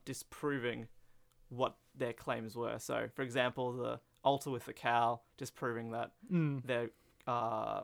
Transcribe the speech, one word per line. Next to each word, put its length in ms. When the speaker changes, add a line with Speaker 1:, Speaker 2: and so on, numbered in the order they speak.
Speaker 1:
disproving 840
what 260
their 180
claims 440
were. 240
So, 340
for 80
example, 500
the 280
altar 260
with 160
the 60
cow, 480
disproving 560
that 200
Speaker 2:
Mm. 340
Speaker 1:
their, 240
uh, 580